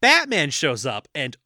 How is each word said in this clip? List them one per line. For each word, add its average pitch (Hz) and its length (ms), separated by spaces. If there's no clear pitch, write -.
Batman 254 480
shows 123 340
up, 107 300
and 127 320